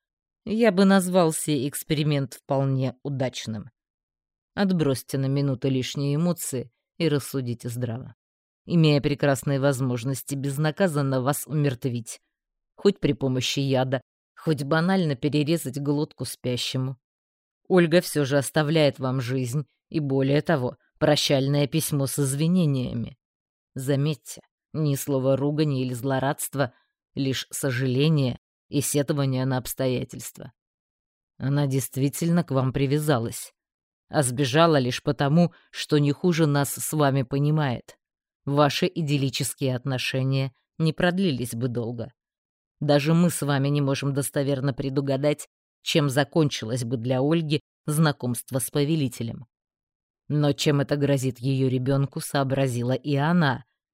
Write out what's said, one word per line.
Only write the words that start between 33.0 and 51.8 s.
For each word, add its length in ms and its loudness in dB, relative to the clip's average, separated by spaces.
а 140 0
сбежала 560 4
лишь 240 -2
потому, 500 4
что 280 0
не 140 4
хуже 340 2
нас 280 0
с 180 -8
вами 300 2
понимает. 760 -2
Ваши 400 2
идиллические 880 -2
отношения 800 -2
не 140 2
продлились 600 -2
бы 120 -4
долго. 460 -6
Даже 340 2
мы 180 4
с 120 -6
вами 260 0
не 120 0
можем 340 -2
достоверно 580 -2
предугадать, 760 -2
чем 260 0
закончилось 760 0
бы 120 -6
для 240 -2
Ольги 400 0
знакомство 720 0
с 100 -6
повелителем. 760 -2
Но 240 2
чем 280 2
это 160 0
грозит 440 0
её 280 0
ребёнку, 520 -2